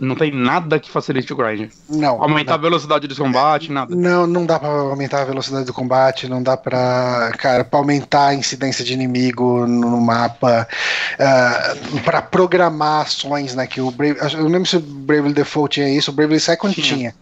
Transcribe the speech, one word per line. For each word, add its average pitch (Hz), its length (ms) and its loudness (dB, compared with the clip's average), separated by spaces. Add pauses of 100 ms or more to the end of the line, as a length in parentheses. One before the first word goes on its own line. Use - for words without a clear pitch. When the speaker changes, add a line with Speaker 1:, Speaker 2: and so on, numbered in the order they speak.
Speaker 1:
Não 127 160 -2
tem 156 160 0
nada 151 440 0
que - 140 -6
facilite 135 400 -4
o 143 60 -8
grinding? 107 320 -4 (200)
Speaker 2:
Não, 151 320 0
Speaker 1:
Aumentar 151 300 0
Speaker 2:
não. 160 80 0
Speaker 1:
a - 20 -4
velocidade 147 460 0
de 139 80 -8
combate, 147 560 2
nada? 139 240 -4
Speaker 2:
Não, 175 320 2
não 175 180 0
dá 160 140 2
pra 151 80 -4
aumentar 139 540 -2
a 139 40 0
velocidade 135 400 -4
do 123 80 -8
combate, 131 540 0
não 127 160 -4
dá 131 140 2
pra, 123 800 0
cara, 127 260 2
pra - 160 0
aumentar 143 480 2
a 139 80 2
incidência 131 480 -4
de 123 80 -4
inimigo 123 720 0
no, 120 260 2
no 120 100 2
mapa, 117 680 2 (500)
ah, 135 580 2 (280)
pra 165 180 0
programar 165 840 2
ações, 139 520 -4
né, 127 100 -2
que - 140 -8
o 131 120 -2
Brave, 143 280 0 (140)
eu 160 100 -2
não 156 60 2
lembro 180 180 2
se - 80 0
o 170 60 2
Bravely 143 520 0
Default 143 420 0
tinha 143 140 0
isso, 143 220 0
o - 20 -10
Bravely 151 260 2
Second 170 360 0
Speaker 1:
Tinha. 151 100 -4
Speaker 2:
tinha. 135 360 -2